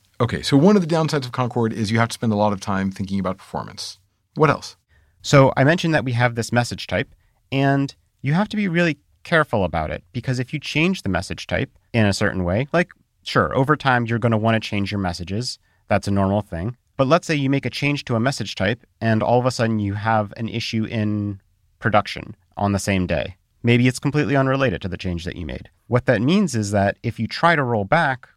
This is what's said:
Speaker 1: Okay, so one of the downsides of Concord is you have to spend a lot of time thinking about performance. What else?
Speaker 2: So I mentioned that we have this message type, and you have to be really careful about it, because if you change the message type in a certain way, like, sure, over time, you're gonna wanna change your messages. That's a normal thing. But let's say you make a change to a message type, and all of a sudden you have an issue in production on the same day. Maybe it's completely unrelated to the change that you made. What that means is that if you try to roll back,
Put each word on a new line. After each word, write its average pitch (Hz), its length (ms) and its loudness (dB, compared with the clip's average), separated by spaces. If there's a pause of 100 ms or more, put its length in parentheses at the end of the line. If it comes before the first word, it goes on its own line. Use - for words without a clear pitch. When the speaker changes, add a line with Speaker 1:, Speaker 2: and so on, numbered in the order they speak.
(200)
Speaker 1:
Okay, 107 220 0
so - 160 2
one 185 180 8
of 202 60 4
the 165 140 -2
downsides 151 300 -2
of 123 60 -10
Concord 120 420 -2
is 107 180 -4
you 113 80 2
have 117 100 4
to - 60 -10
spend 113 180 -2
a 104 40 0
lot 104 160 2
of 95 60 -6
time 98 300 -2
thinking 95 300 -4
about 92 180 -4
performance. - 600 -12 (340)
What 147 160 4
else? - 280 -6 (440)
Speaker 2:
So 135 340 6
I 135 80 2
mentioned 165 300 2
that 131 120 0
we 127 80 -4
have 120 200 0
this 117 180 -6
message 117 360 -2
type, 95 260 -4 (380)
and 139 420 2 (280)
you 139 120 -2
have 208 160 0
to 214 80 -6
be 208 100 -2
really 170 320 0 (240)
careful 147 400 2
about 80 260 -2
it, - 220 -8
because 123 280 -4
if 127 140 -6
you 151 60 -6
change 175 420 -2
the - 80 -6
message 87 380 -4
type - 240 -2 (220)
in 113 120 4
a 98 80 4
certain 95 300 0
way, 101 300 0
like, 175 180 0 (320)
sure, 101 340 0
over 139 180 2
time, 123 300 2
you're 113 140 -2
gonna 113 180 2
wanna 110 220 2
change 101 320 -4
your 104 80 -2
messages. 95 580 -4 (300)
That's 101 200 0
a 101 40 -2
normal 98 300 2
thing. 90 340 -8 (200)
But 135 120 2
let's 165 180 2
say 165 80 -2
you 143 160 0
make 139 160 0
a 120 60 -4
change 143 340 -2
to 123 100 -2
a 110 40 2
message 117 340 -2
type, 104 320 -4 (160)
and 113 220 2
all 120 160 4
of 123 80 0
a 127 40 2
sudden 113 280 0
you 101 160 0
have 107 420 0
an 113 120 -6
issue 110 340 -4
in 104 580 -4 (380)
production 101 560 0 (220)
on 101 160 0
the 101 40 0
same 92 300 0
day. 82 300 -4 (260)
Maybe 120 240 4
it's 127 120 0
completely 139 360 0
unrelated 135 480 0
to 98 60 -8
the 87 80 -6
change 87 260 -6
that 87 140 -8
you 87 80 -8
made. 65 240 -10 (180)
What 120 180 0
that 113 160 2
means 170 320 2
is 107 180 -2
that 101 300 2
if - 180 -6
you 113 60 -2
try 165 300 2
to 147 80 0
roll 117 220 0
back, 143 520 0